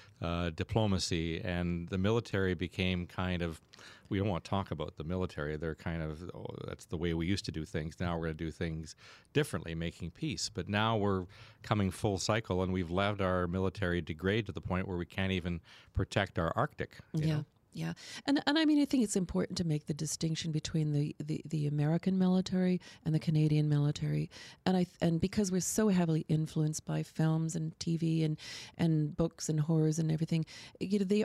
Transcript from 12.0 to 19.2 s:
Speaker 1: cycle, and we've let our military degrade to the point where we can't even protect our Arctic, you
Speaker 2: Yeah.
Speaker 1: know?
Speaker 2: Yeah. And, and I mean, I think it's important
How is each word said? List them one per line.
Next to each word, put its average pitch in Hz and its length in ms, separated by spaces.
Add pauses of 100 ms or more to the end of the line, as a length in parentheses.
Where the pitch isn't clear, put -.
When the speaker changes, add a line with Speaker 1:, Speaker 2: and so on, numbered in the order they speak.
Speaker 1:
cycle, 92 440
and 92 100
we've 92 180
let 101 300
our 90 280
military 92 520
degrade 92 460
to - 60
the 82 80
point 92 260
where 92 100
we 87 100
can't 95 260
even 87 280 (320)
protect - 460
our 82 160
Arctic, - 440 (160)
you 156 120
Speaker 2:
Yeah. 156 100
Speaker 1:
know? 151 80 (300)
Speaker 2:
Yeah. 165 200 (320)
And, 285 200
and 285 120
I 320 80
mean, 294 160
I - 20
think 269 180
it's 208 140
important 180 400